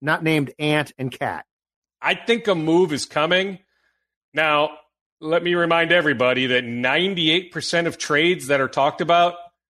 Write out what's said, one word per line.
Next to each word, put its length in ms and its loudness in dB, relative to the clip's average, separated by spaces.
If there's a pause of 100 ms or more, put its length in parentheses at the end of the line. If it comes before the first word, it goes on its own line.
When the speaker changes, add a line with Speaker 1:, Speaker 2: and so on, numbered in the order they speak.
Speaker 1:
not 220 -2
named 360 0
Ant 380 -2
and 140 -6
Cat. 340 -8 (560)
Speaker 2:
I 120 0
think 340 -4
a 60 4
move 400 2
is 120 -4
coming. 520 -2 (760)
Now, 380 2 (500)
let 200 0
me 140 0
remind 360 2
everybody 560 2
that 180 2
ninety-eight 840 0
percent 360 -2
of 100 -6
trades 500 0
that 140 2
are 60 0
talked 340 0
about 320 2 (360)